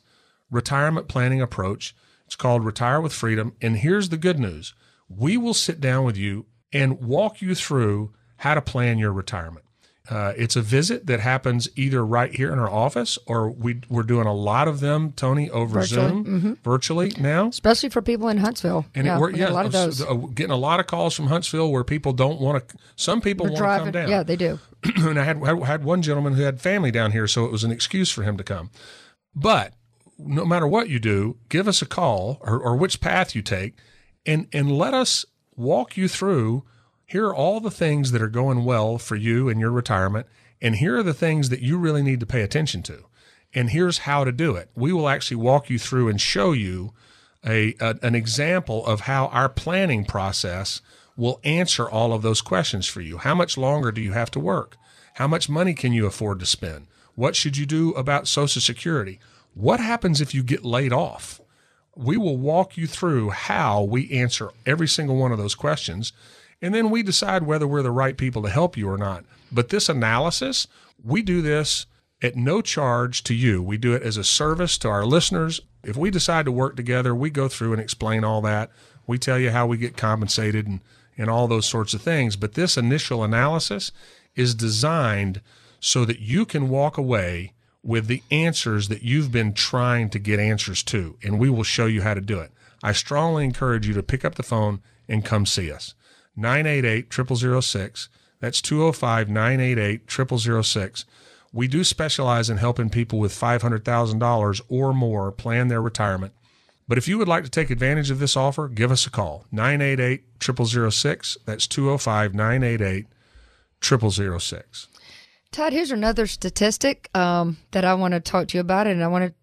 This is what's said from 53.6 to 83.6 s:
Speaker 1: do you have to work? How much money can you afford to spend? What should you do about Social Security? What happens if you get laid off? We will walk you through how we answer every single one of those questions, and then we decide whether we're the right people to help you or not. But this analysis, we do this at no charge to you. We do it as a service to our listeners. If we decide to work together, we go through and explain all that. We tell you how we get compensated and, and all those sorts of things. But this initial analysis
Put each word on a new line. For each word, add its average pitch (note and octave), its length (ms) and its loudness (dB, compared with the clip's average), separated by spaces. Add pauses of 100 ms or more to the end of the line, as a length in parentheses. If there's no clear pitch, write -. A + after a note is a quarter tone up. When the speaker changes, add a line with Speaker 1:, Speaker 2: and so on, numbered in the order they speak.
Speaker 1:
do A2 100 -4
you G2+ 100 -2
have A2+ 200 -2
to - 80 -4
work? D#3+ 360 -2 (380)
How C3 140 -2
much D#3+ 200 0
money E3+ 260 0
can B2+ 200 0
you A2+ 140 4
afford G2+ 340 -4
to F2+ 40 -8
spend? D#2 420 -4 (280)
What C#3+ 200 0
should C#3+ 220 0
you C#3+ 80 -2
do D#3+ 260 2
about C#3+ 360 -2
Social C#3+ 340 0
Security? A#2+ 580 -2 (340)
What C#3+ 260 2
happens A3 420 0
if C#3+ 140 -4
you C3+ 80 0
get B2+ 220 -2
laid B2 280 0
off? - 460 -4 (560)
We C#3 220 0
will F3 200 0
walk D#3+ 400 0
you E3 80 -4
through C#3 460 0
how A2+ 500 0
we A2+ 300 0
answer B2 400 -2 (160)
every D#3 200 2
single C#3+ 280 0
one C3 160 2
of A2+ 80 -2
those G#2 160 -4
questions, A#2+ 580 -4 (480)
and F3+ 140 -2
then A3 160 2
we A3+ 100 2
decide F#3+ 420 0
whether D3+ 240 0
we're C#3+ 140 0
the B2+ 100 0
right C3 260 0
people A#2+ 260 -2
to G2+ 60 -2
help E3 280 0
you G2+ 100 -2
or F#2+ 120 -2
not. F#2+ 260 -6 (260)
But A#2+ 180 0
this G3+ 200 0
analysis, C#3+ 760 0 (360)
we D3+ 200 0
do F3+ 180 2
this D3+ 460 0 (340)
at B2 140 -2
no C#3 260 2
charge B2 600 0
to - 100 -2
you. A#2 300 2
We G2+ 140 -2
do A#2+ 160 2
it B2 100 0
as A2 140 -4
a G2+ 60 -4
service D#3+ 560 2
to - 100 -2
our G2+ 160 2
listeners. D#3+ 560 2 (220)
If G#2+ 140 -6
we F3+ 140 0
decide E3 340 0
to C3+ 60 0
work B2+ 240 -2
together, B2 400 0
we C3+ 160 -2
go C#3 160 0
through A2+ 260 -2
and A2 80 0
explain A2 420 -2
all A2 180 0
that. G#2+ 280 0 (380)
We A#2+ 100 -2
tell B2+ 220 0
you B2+ 120 2
how A#2+ 140 2
we A#2+ 120 0
get A#2+ 200 -6
compensated G#2+ 680 0
and, F#2+ 140 -6 (360)
and A2 140 -2
all A#2+ 160 2
those A2+ 200 2
sorts A2 280 -2
of G#2 60 -6
things. C3 340 0
But G#2 180 -6
this E3+ 240 0
initial B2 460 0
analysis C#3+ 680 0 (440)